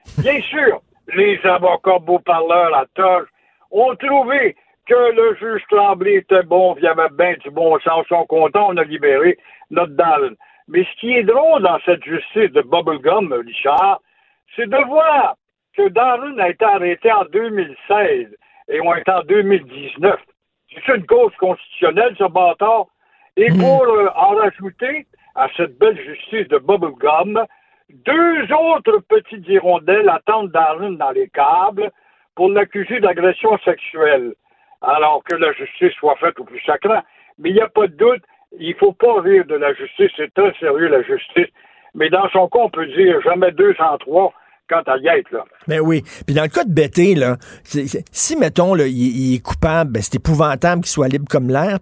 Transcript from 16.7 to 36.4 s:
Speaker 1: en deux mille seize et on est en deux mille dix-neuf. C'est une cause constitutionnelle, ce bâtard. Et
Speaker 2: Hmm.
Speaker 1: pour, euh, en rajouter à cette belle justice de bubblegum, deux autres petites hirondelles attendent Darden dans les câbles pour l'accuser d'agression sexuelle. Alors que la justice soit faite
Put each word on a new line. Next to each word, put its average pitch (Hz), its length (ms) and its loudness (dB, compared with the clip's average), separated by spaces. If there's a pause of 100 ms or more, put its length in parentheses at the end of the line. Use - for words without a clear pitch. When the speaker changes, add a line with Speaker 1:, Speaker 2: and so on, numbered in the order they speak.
Speaker 1:
en 208 140 0
deux 226 240 -4
mille 151 260 -6 (100)
seize 156 420 0 (420)
et 151 100 -4
on 170 140 0
est 165 140 -4
en 180 140 0
deux 196 200 2
mille 190 220 0
dix-neuf. 139 560 -4 (680)
C'est 262 100 0
une 180 100 -8
cause 240 320 2
constitutionnelle, 185 800 -2
ce 202 120 0
bâtard. 185 560 0 (500)
Et 185 140 2
Speaker 2:
Hmm. 180 100 2
Speaker 1:
pour, 269 240 4
euh, 214 320 2
en 196 200 2
rajouter 214 720 -4 (280)
à - 120 -2 (100)
cette 143 220 -6
belle 208 200 2 (120)
justice 202 380 -8
de - 100 2
bubblegum, 165 840 -2 (460)
deux 294 600 -2
autres 330 460 2 (100)
petites 311 400 -2
hirondelles 180 600 2
attendent 196 440 -2
Darden 165 440 -2
dans 147 140 -4
les 131 180 -4
câbles 185 600 0 (440)
pour - 160 0
l'accuser 202 500 -2
d'agression 185 640 0
sexuelle. 151 680 0 (480)
Alors 151 440 0
que 170 120 -6
la 160 160 0
justice - 460 -2
soit 147 180 0
faite 170 240 -4